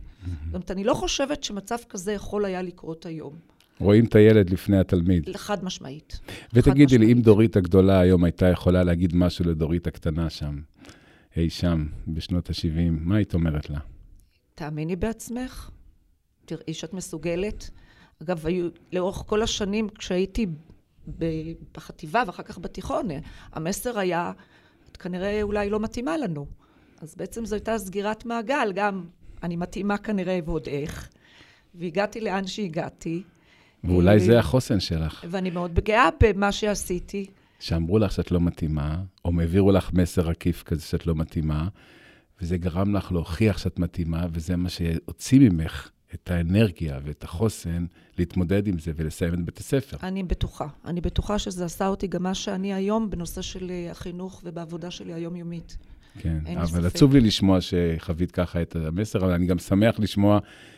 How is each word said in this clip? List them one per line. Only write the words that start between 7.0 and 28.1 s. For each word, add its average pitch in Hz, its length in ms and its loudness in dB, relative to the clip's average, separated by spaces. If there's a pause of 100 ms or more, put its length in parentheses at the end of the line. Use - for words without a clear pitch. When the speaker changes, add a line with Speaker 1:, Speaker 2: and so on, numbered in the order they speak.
Speaker 1:
אם 113 60 8
Speaker 2:
משמעית. 120 140 6
Speaker 1:
דורית 110 320 8
הגדולה 95 420 6
היום 90 240 6
הייתה 87 240 2
יכולה 90 360 4
להגיד 87 320 2
משהו 87 300 2
לדורית 82 420 0
הקטנה 80 420 -4
שם, 73 300 -8 (800)
אי 82 120 2
שם, 82 360 0 (220)
בשנות 82 420 -4
השבעים, 82 520 0
מה 90 140 -2
היית 107 180 0
אומרת 80 360 -2
לה? 71 80 -6 (800)
Speaker 2:
"תאמיני 151 400 -6
בעצמך, 226 720 -8 (760)
תראי 160 280 -10
שאת - 200 -12
מסוגלת." 180 760 -6 (520)
אגב, 160 240 -4
היו, 175 220 0 (260)
לאורך 180 340 -2
כל 214 140 2
השנים, 214 480 -2
כשהייתי 190 560 -2 (720)
ב-, 165 80 -4 (480)
בחטיבה 170 540 -4
ואחר 175 160 -12
כך - 160 -16
בתיכון, 269 480 -6 (460)
המסר 202 460 -4
היה, 180 320 -2 (600)
"את - 60 -20
כנראה 190 440 -4
אולי 208 280 -2
לא 214 100 -2
מתאימה 240 380 -4
לנו." 160 280 -6 (560)
אז 156 140 -18
בעצם 220 300 -10
זו 208 100 -6
הייתה 220 220 -4
סגירת 202 480 -6